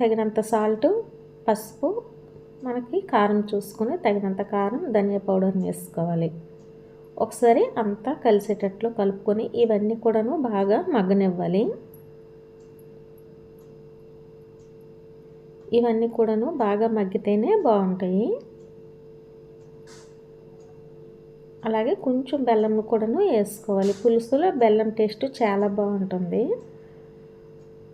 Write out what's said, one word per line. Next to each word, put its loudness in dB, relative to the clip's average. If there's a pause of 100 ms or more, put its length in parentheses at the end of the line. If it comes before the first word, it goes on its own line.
తగినంత 2
సాల్ట్, 2 (600)
పసుపు, -2 (640)
మనకి -4
కారం 2 (100)
చూసుకొని -4
తగినంత 0
కారం, -2
ధనియా 2
పౌడర్ని 0
వేసుకోవాలి. -4 (840)
ఒకసారి 4
అంతా -2
కలిసేటట్లు 0
కలుపుకొని -2
ఇవన్నీ 2
కూడాను 0
బాగా 2 (160)
మగ్గనివ్వాలి. 2 (4000)
ఇవన్నీ 2
కూడాను 0 (180)
బాగా 2
మగ్గితేనే 0
బాగుంటాయి. 2 (3250)
అలాగే -2
కొంచెం -4
బెల్లంను 2
కూడాను -2 (120)
వేసుకోవాలి. 0 (100)
పులుసులో 2
బెల్లం 4
టేస్ట్ -2
చాలా 0
బాగుంటుంది. -2 (1500)